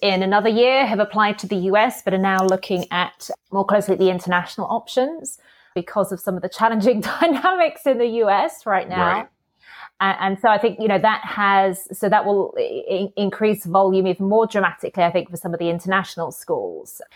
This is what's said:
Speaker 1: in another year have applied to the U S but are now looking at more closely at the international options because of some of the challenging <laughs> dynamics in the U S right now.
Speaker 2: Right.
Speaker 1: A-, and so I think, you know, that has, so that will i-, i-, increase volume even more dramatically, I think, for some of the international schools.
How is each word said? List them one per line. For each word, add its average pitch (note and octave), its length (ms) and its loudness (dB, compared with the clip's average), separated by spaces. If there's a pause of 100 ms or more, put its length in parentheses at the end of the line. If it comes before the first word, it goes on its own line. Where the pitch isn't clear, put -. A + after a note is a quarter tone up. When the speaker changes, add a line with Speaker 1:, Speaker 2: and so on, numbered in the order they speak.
Speaker 1:
in F#3+ 220 2
another G#3 260 2
year B3+ 380 4
have G#3+ 100 -2
applied G#3 400 0
to - 100 -12
the G3+ 100 -2
U F#3+ 200 2
S A#3+ 240 0
but F#3+ 100 -2
are F#3+ 60 0
now F#3+ 260 2
looking F#3+ 460 0
at - 400 -6 (220)
more G3 120 -2
closely G3 300 0
at F3+ 60 0
the F#3 100 4
international F3+ 560 -2
options C4+ 720 -4 (380)
because F3+ 360 -4
of F3+ 80 -8
some F#3 160 -4
of F3 60 -6
the F#3 80 -6
challenging A3 520 2
<laughs> - 200 -6
dynamics E4+ 640 0
in B3+ 140 2
the A#3+ 80 2
U A3 240 2
S C#4 340 0
right F#3+ 240 -2
now. F3+ 160 0
Speaker 2:
Right. E3+ 220 -2 (760)
Speaker 1:
A-, G3 180 0
and F#3+ 200 -2
so A#3 100 4
I G#3+ 80 6
think, G#3+ 220 0
you A3 80 0
know, G3+ 100 4
that G#3+ 260 2
has, G3 640 2 (100)
so G#3 120 0
that G3+ 160 4
will G3+ 320 0
i-, - 340 -4
i-, G3 240 -2
increase G#3 500 0
volume F#3+ 420 2
even F#3 200 -2
more A3 200 4
dramatically, F#3+ 560 -2
I E3+ 80 2
think, F3 180 -2
for F3 80 -12
some E3+ 160 -6
of E3+ 60 -6
the E3+ 100 -2
international F3 600 -4
schools. G2 720 -8 (140)